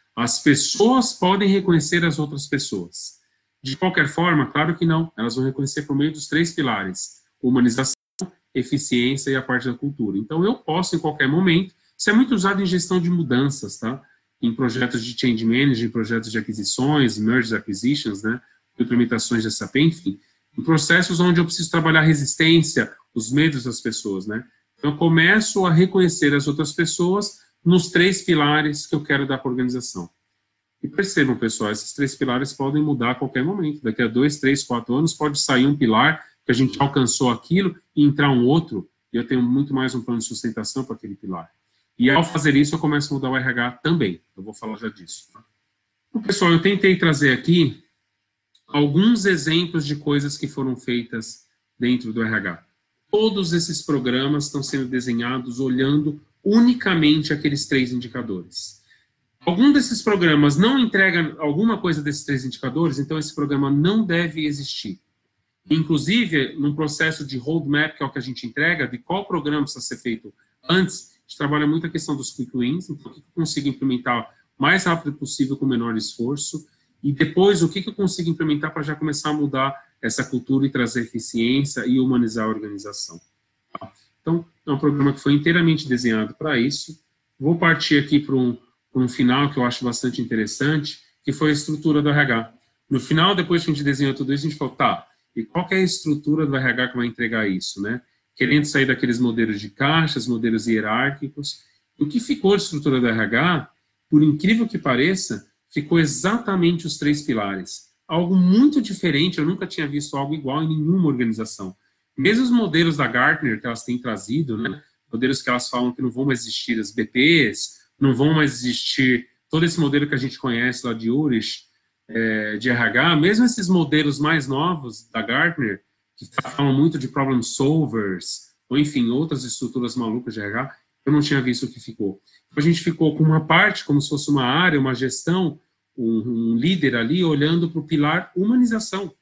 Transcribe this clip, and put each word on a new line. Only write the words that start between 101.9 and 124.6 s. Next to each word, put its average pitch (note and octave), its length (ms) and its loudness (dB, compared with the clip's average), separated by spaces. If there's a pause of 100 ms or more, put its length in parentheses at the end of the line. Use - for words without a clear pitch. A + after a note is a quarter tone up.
O D3 80 0
que A#3 120 -2
ficou G3+ 380 2
de - 60 0
estrutura C#3+ 360 0
do A#2+ 80 2
R A2+ 140 0
H, C3 500 0 (380)
por D3+ 120 6
incrível F#3+ 460 2
que G3 100 -6
pareça, C3+ 720 -2 (220)
ficou D#3 300 -2
exatamente F3 840 0
os - 120 -6
três D3 240 0
pilares. G2+ 720 -6 (140)
Algo F3 280 0
muito A3+ 460 6
diferente, E3 580 0
eu D3 60 2
nunca F#3+ 200 -2
tinha D#3+ 220 -6
visto C#3+ 300 -6
algo C#3+ 180 -4
igual C#3+ 260 -4
em D#3 60 -2
nenhuma D#3+ 400 2
organização. A2 680 -2 (400)
Mesmo A3 280 2
os B3 80 0
modelos E3+ 460 2
da C3 100 0
Gartner B2 520 0
que - 60 -12
elas A#2 180 -6
têm B2 140 -4
trazido, A#2+ 580 -4
né, - 280 -6 (280)
modelos C3 300 -2
que - 80 -6
elas B2 200 -2
falam B2 220 -2
que C3 100 -8
não B2 100 -2
vão B2+ 140 -4
mais C3 160 0
existir A2+ 380 -6
as G#2 120 -6
B A2+ 140 -4
Ps, C3+ 720 0 (200)
não C3+ 140 4
vão C#3+ 200 2
mais D3 200 2
existir B2 720 -2 (220)
todo E3 160 0
esse E3 140 -2
modelo C#3+ 280 0
que D3 60 -4
a C3+ 40 -2
gente B2+ 200 -6
conhece A#2+ 480 -2
lá A#2 80 -2
de A2+ 160 -4
Urich, B2+ 540 -2 (440)
é, G#2+ 500 -2
de A#2+ 120 -2
R A#2+ 80 2
H, C3+ 380 2
mesmo G#3 300 4
esses A3 220 0
modelos D3+ 520 2
mais D3+ 280 0
novos C#3 640 -4